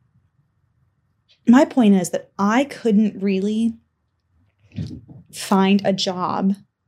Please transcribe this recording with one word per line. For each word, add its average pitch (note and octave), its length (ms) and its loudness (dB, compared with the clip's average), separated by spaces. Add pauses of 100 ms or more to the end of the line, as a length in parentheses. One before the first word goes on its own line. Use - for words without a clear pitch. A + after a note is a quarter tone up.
(1500)
my B3+ 180 6
point A3+ 300 4
is F3+ 160 -2
that - 280 -8
I A3 240 0
couldn't A3 580 -2
really G#3 560 -4 (1600)
find G3 500 0
a G3 100 0
job F#3 600 -4 (340)